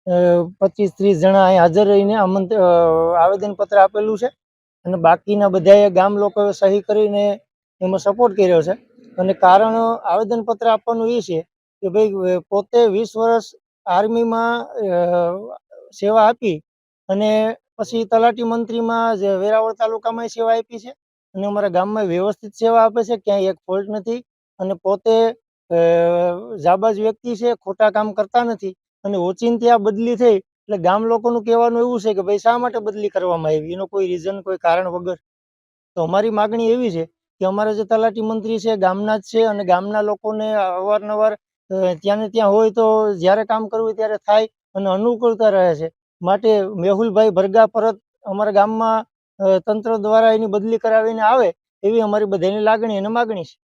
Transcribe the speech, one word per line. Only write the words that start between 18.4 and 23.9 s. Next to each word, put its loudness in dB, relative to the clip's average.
મંત્રીમાં -4
જે -2
વેરાવળ 0
તાલુકામાં -6
સેવા -2
આપી -8
છે -18
અને -6
અમારા -2
ગામમાં -2
વ્યવસ્થિત -4
સેવા 2
આપે 0
છે, -4
ક્યાંય -2
એક -2
ફોલ્ટ -6